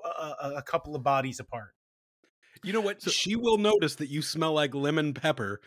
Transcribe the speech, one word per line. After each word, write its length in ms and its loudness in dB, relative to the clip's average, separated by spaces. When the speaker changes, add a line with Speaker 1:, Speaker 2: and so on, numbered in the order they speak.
Speaker 1:
a, 380 -8
a, 140 -6
a 60 -8
couple 340 -4
of 80 -6
bodies 340 2
apart. 300 -12
Speaker 2:
You 80 -4
know 80 2
what? 220 -2
Speaker 3:
So 80 -2
Speaker 2:
She 260 0
will 220 4
notice 380 4
that 120 -6
you 140 -2
smell 320 0
like 200 2
lemon 400 2
pepper 520 -2